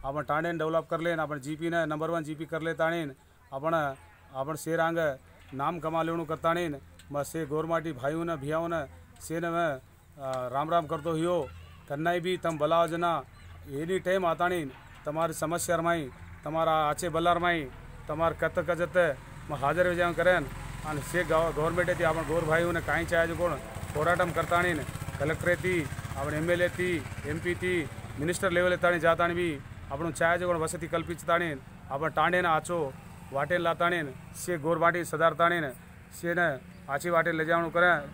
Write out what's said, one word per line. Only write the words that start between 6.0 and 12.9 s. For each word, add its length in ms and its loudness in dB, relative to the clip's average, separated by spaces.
लेनु 220 -2
करताणीन, 520 0
मैं 120 -2
से 220 -4
गोरमाटी 460 -2
भाइयों 340 -2
ने, 100 -2
भियाओं 340 -2
ने, 160 -2
से 180 -6
ने 100 -2
मैं, 240 0
अ, 800 -8
राम 160 0
राम 180 2
करतो 260 -2
हियो, 360 0
कन्नाई 300 0
भी 180 -2
तम 200 -2
बलाव 300 4
जना, 360 0